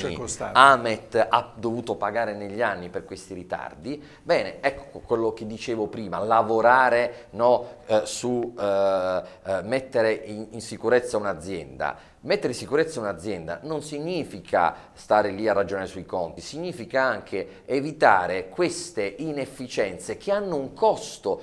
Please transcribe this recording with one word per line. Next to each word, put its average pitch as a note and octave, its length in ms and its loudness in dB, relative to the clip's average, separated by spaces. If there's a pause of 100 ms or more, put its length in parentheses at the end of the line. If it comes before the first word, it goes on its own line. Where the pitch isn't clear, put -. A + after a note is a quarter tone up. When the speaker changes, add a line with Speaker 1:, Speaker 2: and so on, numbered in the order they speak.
Speaker 1:
ci - 40 -6
è - 40 -6
costato. A2 420 -6
Speaker 2:
Amet A#2 720 4
ha A#2 260 0
dovuto A#2 380 -4
pagare G#2+ 400 -4
negli G2+ 260 -8
anni F#2 300 -2
per F#2 140 -8
questi - 280 -14
ritardi. F2+ 680 -10 (200)
Bene, A2+ 380 0
ecco - 380 -4
quello A2+ 340 0
che A2 140 -10
dicevo A2 400 -4
prima, F#2 320 -6
lavorare, A2+ 1120 6
no, A#2 360 4 (200)
eh, G#2+ 180 4
su, B2 540 -2
eh, F#2+ 640 2 (220)
eh, F#2 180 0
mettere A#2 500 2
in, G#2+ 380 -8
in A2+ 100 -12
sicurezza A#2 560 2
un'azienda. D#2+ 1000 -6 (120)
Mettere E3+ 220 0
in B2 100 -4
sicurezza D3+ 400 0
un'azienda F2 640 -4
non D3+ 200 -4
significa C#3+ 920 0 (200)
stare G#2 360 2
lì G2+ 160 -4
a G#2+ 60 4
ragionare F#2+ 340 0
sui F#2 180 -10
conti, F2 360 -6
significa C3+ 640 -4
anche G2+ 600 -4
evitare G#2 840 4
queste - 560 -2 (140)
inefficienze B2+ 960 -4
che - 160 -4
hanno G3 240 -2
un C3+ 160 -6
costo - 720 0